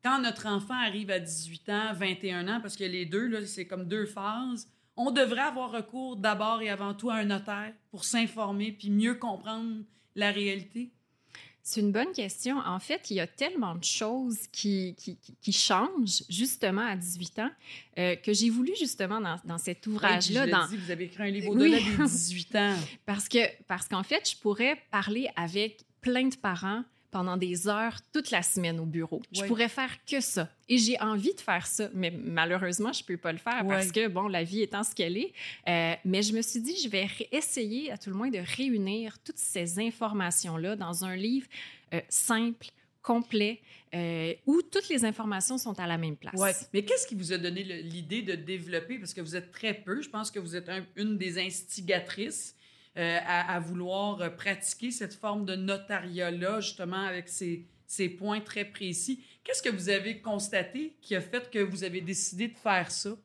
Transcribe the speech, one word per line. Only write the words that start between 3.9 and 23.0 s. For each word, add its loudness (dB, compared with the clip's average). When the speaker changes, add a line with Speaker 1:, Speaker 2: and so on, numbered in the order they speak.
Speaker 1:
phases, -4
on 0
devrait 4
avoir -2
recours -6
d'abord 2
et -2
avant -2
tout -4
à 0
un 0
notaire -2
pour -8
s'informer 0
puis -2
mieux 6
comprendre -6
la 2
réalité ? -4
Speaker 2:
C'est 0
une 4
bonne 2
question. -2
En -2
fait, -4
il 0
y 2
a 0
tellement -2
de -6
choses 0
qui, 0
qui, -10
qui, -20
qui -2
changent 4
justement 2
à 0
dix-huit -4
ans, 0
euh, 4
que 0
j'ai 6
voulu 2
justement -2
dans, -2
dans -6
cet -4
ouvrage-là. 4
Speaker 1:
Oui, 4
puis 6
je 10
Speaker 2:
dans 8
Speaker 1:
le 0
dis, -4
vous -4
avez -2
écrit -6
un 2
livre 0
Speaker 2:
Oui. 4
Speaker 1:
au-delà 10
des 4
dix-huit 0
ans. 6
Speaker 2:
<laughs> -16